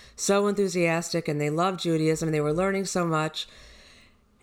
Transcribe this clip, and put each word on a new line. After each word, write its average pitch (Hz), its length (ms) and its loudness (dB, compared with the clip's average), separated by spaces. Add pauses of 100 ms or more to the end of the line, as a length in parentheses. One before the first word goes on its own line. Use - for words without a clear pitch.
(140)
so 202 320 2
enthusiastic, 175 800 0
and 147 140 -2
they 147 80 0
loved 175 320 0
Judaism, 160 480 2
and 156 60 0
they 151 60 2
were 147 120 0
learning 190 320 0
so 180 220 -2
much. 156 420 -2 (960)